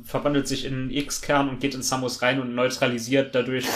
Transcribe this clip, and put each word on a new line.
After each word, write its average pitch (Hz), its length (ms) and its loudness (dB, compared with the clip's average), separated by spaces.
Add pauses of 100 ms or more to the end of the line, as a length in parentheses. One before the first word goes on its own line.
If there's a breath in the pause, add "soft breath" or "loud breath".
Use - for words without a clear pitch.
verwandelt 139 440 0
sich 135 160 -2
in 135 100 -4
einen 131 160 -4
X-Kern 139 580 0
und 127 120 -6
geht 139 160 0
in 131 60 -8
Samus 131 380 -2
rein 131 200 2
und 123 160 -4
neutralisiert 127 760 2
dadurch 127 320 0 (120)